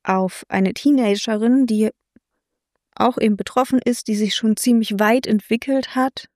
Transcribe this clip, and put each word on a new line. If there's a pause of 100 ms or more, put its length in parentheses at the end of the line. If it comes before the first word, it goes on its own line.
auf
eine
Teenagerin,
die (1040)
auch
eben
betroffen
ist,
die
sich
schon
ziemlich
weit
entwickelt
hat.